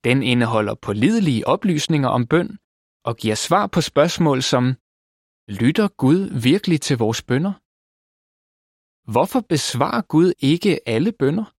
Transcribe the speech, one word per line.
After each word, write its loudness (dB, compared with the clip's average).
Den 2
indeholder 0
pålidelige 0
oplysninger 0
om 0
bøn -2
og -6
giver -2
svar -2
på -2
spørgsmål 0
som: 0
Lytter 2
Gud 0
virkelig 0
til -2
vores -2
bønner? -2
Hvorfor 2
besvarer -2
Gud 2
ikke 0
alle 0
bønner? -2